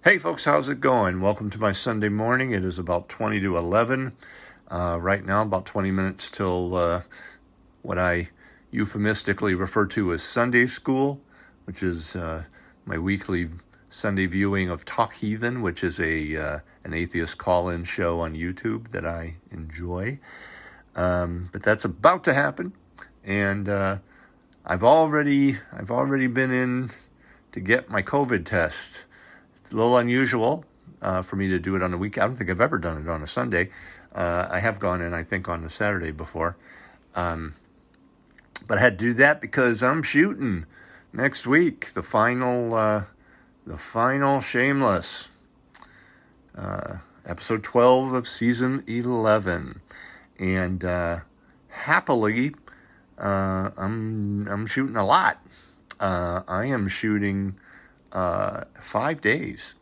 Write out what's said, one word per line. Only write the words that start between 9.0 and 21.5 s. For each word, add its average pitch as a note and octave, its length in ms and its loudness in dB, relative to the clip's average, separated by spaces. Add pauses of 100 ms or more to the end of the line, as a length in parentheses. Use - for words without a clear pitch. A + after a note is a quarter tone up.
refer F#2+ 320 0
to F#2+ 260 0
as D#2+ 80 -4
Sunday B2 460 2
School, C#3 540 0 (420)
which - 180 -10
is, E2+ 340 -4
uh, D#2+ 280 -6 (420)
my D#2+ 140 -6
weekly F#2 500 -2 (400)
Sunday F#2+ 380 -2
viewing G2 420 0
of E2+ 160 -6
Talk - 300 -2
Heathen, A2+ 480 -4
which F2 200 -2
is F2 160 -2
a, D#2 380 -2
uh, D2+ 220 -6 (240)
an F2 100 -10
atheist E2 460 -4
call-in F2 440 0
show E2+ 360 -2
on D#2+ 160 -4
YouTube A2 540 -6
that - 180 -6
I E2 300 -8 (120)
enjoy. F2 680 -8 (760)
Um, F2 560 -2